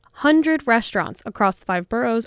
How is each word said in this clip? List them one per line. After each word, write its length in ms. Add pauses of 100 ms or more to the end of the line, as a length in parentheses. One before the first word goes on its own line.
(120)
hundred 540
restaurants 600
across 320
the 80
five 240
boroughs 360